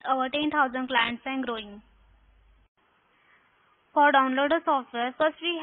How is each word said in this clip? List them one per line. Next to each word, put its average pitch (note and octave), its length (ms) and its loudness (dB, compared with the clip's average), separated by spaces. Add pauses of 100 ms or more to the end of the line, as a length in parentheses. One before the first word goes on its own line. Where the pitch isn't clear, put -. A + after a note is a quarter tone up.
our C4 240 -2
ten D4 240 -4
thousand C4 400 -2
clients A#3 320 -2
and C4+ 220 -6
growing. G#3+ 360 -10 (2000)
For D4 180 6
download C4+ 400 4
the E4 140 2
software, B3 520 -2
first D#4 220 0
we E4+ 240 -4